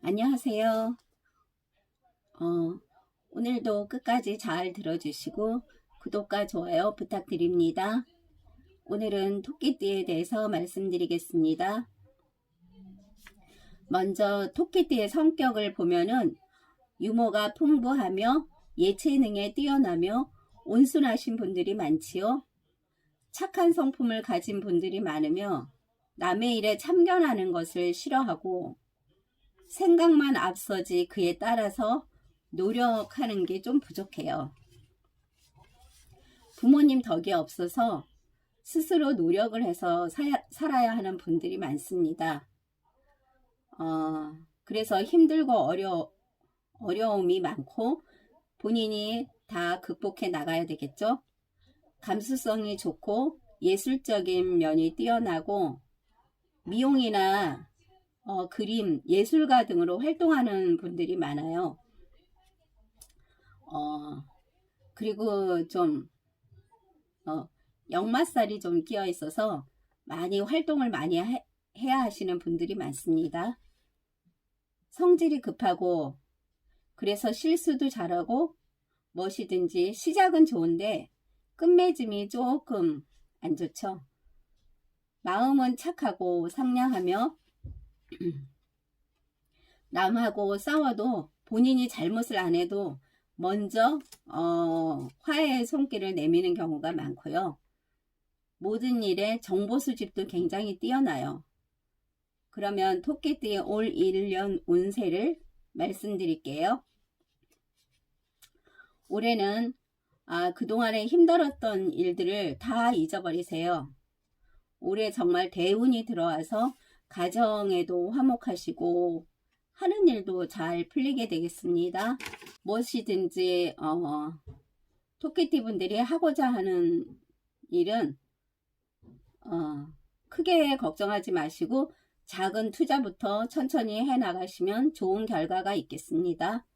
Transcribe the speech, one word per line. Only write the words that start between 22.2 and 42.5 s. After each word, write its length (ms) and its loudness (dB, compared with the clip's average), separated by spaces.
착한 400 2
성품을 500 0
가진 380 -4
분들이 400 0
많으며 680 -2
남의 420 0
일에 200 2
참견하는 760 4
것을 420 -2
싫어하고 840 -2
생각만 680 6
앞서지 680 -2
그에 300 0
따라서 680 0
노력하는 960 0
게 160 -4
좀 180 2
부족해요. 720 -8
부모님 440 6
덕이 300 -2
없어서 760 -2
스스로 500 0
노력을 500 0
해서 460 -2
사야, 240 -2
살아야 440 0
하는 220 -4
분들이 400 -2
많습니다. 880 -4